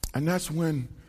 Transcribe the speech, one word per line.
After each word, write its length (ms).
And 140
that's 220
when 380